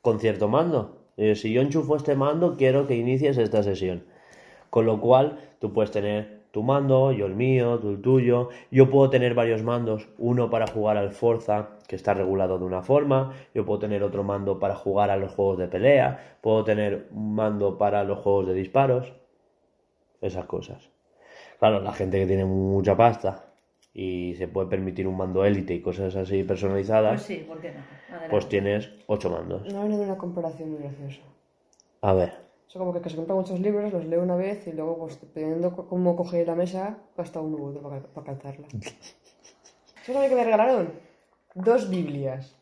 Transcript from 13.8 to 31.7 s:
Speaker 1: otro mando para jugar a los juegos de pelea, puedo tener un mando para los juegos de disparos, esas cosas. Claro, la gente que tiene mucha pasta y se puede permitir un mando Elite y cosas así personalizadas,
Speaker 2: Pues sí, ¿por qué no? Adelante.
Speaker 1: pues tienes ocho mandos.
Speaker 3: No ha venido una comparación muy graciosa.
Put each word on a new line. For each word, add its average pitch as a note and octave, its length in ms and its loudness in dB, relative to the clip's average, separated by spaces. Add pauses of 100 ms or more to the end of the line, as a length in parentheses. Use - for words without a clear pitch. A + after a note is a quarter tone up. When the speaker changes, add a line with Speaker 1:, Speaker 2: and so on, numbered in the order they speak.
Speaker 1:
otro G2+ 220 -2
mando G2 340 -2
para G2 160 -2
jugar G2+ 380 0
a G2 60 2
los G2 160 -4
juegos G2 260 0
de F2+ 80 -2
pelea, B2+ 760 2
puedo A2 220 2
tener G#2 500 0
un G#2+ 220 -6
mando G#2 420 0
para G2+ 260 2
los G2 200 -2
juegos G2 240 2
de F#2 80 0
disparos, B2+ 580 0 (1040)
esas F#2 260 -6
cosas. - 440 -10 (720)
Claro, G#2+ 200 4
la G2 140 -6
gente F#2+ 260 -2
que F#2+ 60 2
tiene F#2+ 200 2
mucha F#2+ 520 2
pasta A2+ 480 2 (480)
y F2+ 460 -6
se F2+ 80 -6
puede F#2 200 -4
permitir F#2+ 380 -4
un F#2 100 -2
mando F#2 300 0
Elite F#2+ 300 2
y E2+ 60 -8
cosas F#2 340 -4
así G2 280 -2
personalizadas, G2 760 0
Speaker 2:
Pues F#3 160 -10
sí, D#3 100 -14
¿por D#3+ 140 -14
qué - 80 -12
no? C#3+ 120 -16 (260)
Adelante. - 240 -14
Speaker 1:
pues G#2 180 -2
tienes G2+ 400 -2 (160)
ocho G2+ 240 -4
mandos. F2 420 -8
Speaker 3:
No G3+ 100 -8
ha - 20 -4
venido G#3 180 -2
una F#3+ 160 -6
comparación E3 540 -8
muy D3+ 80 -10
graciosa. C#3 420 -14 (800)